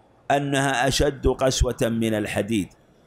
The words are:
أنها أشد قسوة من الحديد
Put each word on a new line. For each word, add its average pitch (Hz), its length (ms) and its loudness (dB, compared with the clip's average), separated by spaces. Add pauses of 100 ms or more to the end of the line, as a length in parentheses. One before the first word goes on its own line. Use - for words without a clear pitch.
(320)
أنها 139 560 0
أشد 139 400 0
قسوة 131 540 0
من 113 320 0
الحديد 101 540 -2 (400)